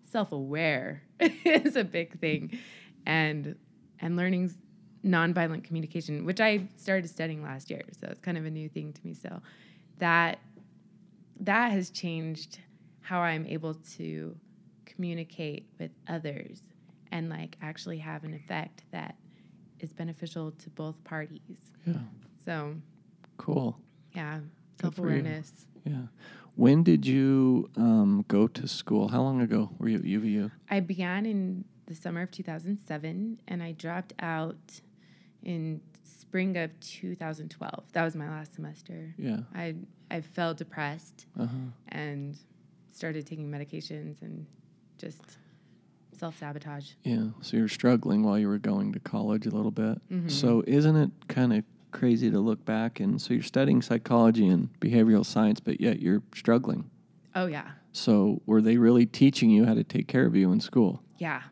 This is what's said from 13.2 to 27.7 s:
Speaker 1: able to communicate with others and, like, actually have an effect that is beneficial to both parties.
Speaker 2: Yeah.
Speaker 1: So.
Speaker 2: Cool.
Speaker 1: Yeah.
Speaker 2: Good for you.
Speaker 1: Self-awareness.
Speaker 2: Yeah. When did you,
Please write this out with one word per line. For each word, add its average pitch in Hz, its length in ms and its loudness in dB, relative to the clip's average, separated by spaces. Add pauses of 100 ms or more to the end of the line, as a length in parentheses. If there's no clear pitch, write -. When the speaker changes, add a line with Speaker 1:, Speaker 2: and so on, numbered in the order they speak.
Speaker 1:
able 160 280 -6 (240)
to 80 400 -10 (480)
communicate 165 840 -10 (120)
with 160 120 -10 (160)
others 160 540 -10 (500)
and, 165 180 -6
like, 160 320 -12
actually 160 360 -12
have 156 260 -12
an 160 100 -12
effect - 580 -12
that - 240 -12 (640)
is 156 120 -12
beneficial 165 600 -10
to - 180 -20
both 156 340 -12
parties. 156 560 -14 (260)
Speaker 2:
Yeah. 170 100 -2 (500)
Speaker 1:
So. 151 300 -8 (640)
Speaker 2:
Cool. 123 400 -2 (360)
Speaker 1:
Yeah. 156 260 -8 (380)
Speaker 2:
Good 165 160 -4
for 180 160 -4
you. 147 140 0
Speaker 1:
Self-awareness. 156 420 -10 (200)
Speaker 2:
Yeah. 143 160 -4 (540)
When 135 280 6
did 160 240 6
you, 135 680 4